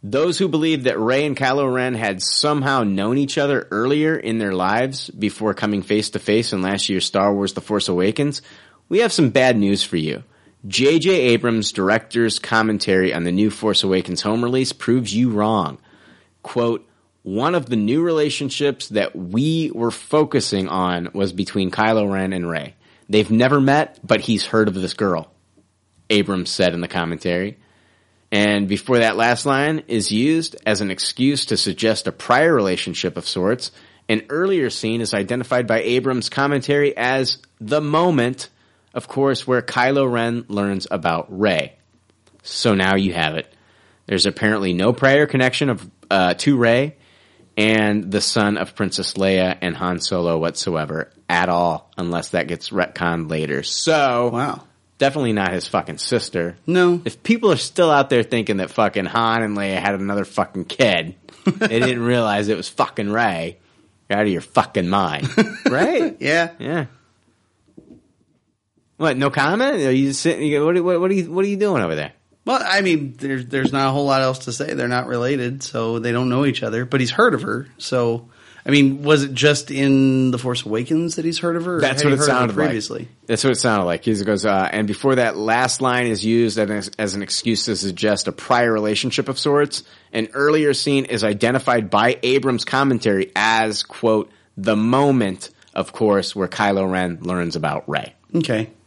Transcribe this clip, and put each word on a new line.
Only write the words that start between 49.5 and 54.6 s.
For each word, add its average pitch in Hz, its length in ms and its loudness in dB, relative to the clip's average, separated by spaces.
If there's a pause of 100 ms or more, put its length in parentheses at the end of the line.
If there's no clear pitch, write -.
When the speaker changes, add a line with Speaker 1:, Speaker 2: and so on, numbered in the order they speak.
Speaker 1:
and 87 140 -4
Han 90 240 -4
Solo 85 360 -2
whatsoever 80 760 -4 (160)
at 87 200 2
all, 87 480 0
unless 87 340 -6
that 85 180 -2
gets 82 220 -10
retconned 85 600 -2
later. 76 320 -4
So, 127 680 0
Speaker 2:
Wow. 120 300 -6 (360)